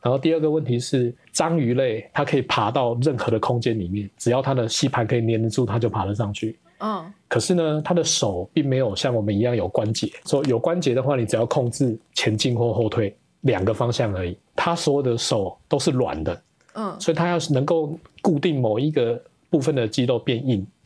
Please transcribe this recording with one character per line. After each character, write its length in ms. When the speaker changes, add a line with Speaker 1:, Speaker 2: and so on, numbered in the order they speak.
Speaker 1:
然 100
后 60
第 160
二 60
个 100
问 160
题 140
是， 340
章 280
鱼 160
类 360
它 140
可 100
以 60
爬 300
到 320
任 120
何 160
的 80
空 220
间 160
里 100
面， 300
只 140
要 100
它 100
的 160
吸 220
盘 160
可 100
以 60
粘 220
得 40
住， 160
它 140
就 100
爬 200
得 80
上 180
去。 240
Speaker 2:
嗯。 260
Speaker 1:
可 120
是 140
呢， 320
它 80
的 100
手 480
并 160
没 100
有 180
像 180
我 80
们 100
一 100
样 140
有 120
关 260
节。 180
说 200
有 120
关 240
节 140
的 80
话， 120
你 80
只 140
要 80
控 240
制 260
前 200
进 220
或 160
后 160
退 260
两 220
个 80
方 220
向 220
而 120
已。 80
它 200
所 200
有 80
的 120
手 400
都 80
是 140
软 320
的。 180
Speaker 2:
嗯。 260
Speaker 1:
所 140
以 20
它 140
要 80
能 120
够 320
固 160
定 200
某 200
一 100
个 320
部 100
分 140
的 120
肌 180
肉 120
变 260
硬， 220